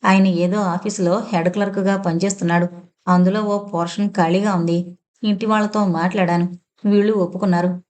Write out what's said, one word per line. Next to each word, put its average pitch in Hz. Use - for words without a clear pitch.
ఆయన 190
ఏదో 180
ఆఫీసులో 190
హెడ్ 175
క్లర్క్గా 196
పనిచేస్తున్నాడు. 175
అందులో 180
ఓ 208
పోర్షన్ 175
ఖాళీగా 190
ఉంది. 170
ఇంటి 208
వాళ్లతో 208
మాట్లాడాను, 175
వీళ్ళు 208
ఒప్పుకున్నారు. 180